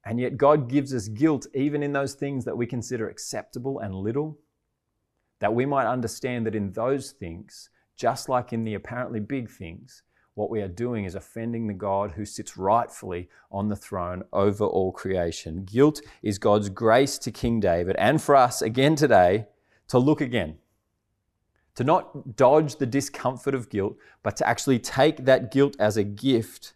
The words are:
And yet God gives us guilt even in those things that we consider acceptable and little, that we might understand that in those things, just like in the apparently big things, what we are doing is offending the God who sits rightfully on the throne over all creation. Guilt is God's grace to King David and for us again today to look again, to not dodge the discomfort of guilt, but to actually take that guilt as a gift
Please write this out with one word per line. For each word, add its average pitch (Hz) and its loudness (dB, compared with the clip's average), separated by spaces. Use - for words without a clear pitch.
And 113 -4
yet 127 -2
God 139 4
gives 135 -2
us 110 -6
guilt 135 0
even 147 -2
in 143 -4
those 139 -2
things 139 -6
that - -6
we 120 -2
consider 117 -6
acceptable 127 -10
and 101 -8
little, 135 -4
that 104 2
we 127 2
might 135 2
understand 123 -4
that 107 -2
in 98 -4
those 127 -2
things, - -16
just 123 -2
like 127 -2
in 113 -4
the 110 -4
apparently 120 -8
big 117 -6
things, - -16
what 107 -4
we 107 -4
are 95 -6
doing 113 -4
is 92 -8
offending 117 -8
the 104 -4
God 98 -2
who 107 -8
sits - -14
rightfully 95 -2
on 101 -4
the 101 -2
throne 90 -6
over 101 2
all 92 0
creation. 87 -4
Guilt 131 2
is 104 -4
God's 104 2
grace 117 4
to 117 -8
King 117 -2
David 87 0
and 135 2
for 143 4
us 123 4
again 131 2
today 113 6
to 127 2
look 151 4
again, 107 -4
to 123 -4
not 139 0
dodge 139 6
the 135 -2
discomfort 131 -4
of 123 -6
guilt, 101 -4
but - -4
to - 0
actually 120 2
take 139 0
that 131 4
guilt 139 2
as 107 2
a 101 0
gift 110 -2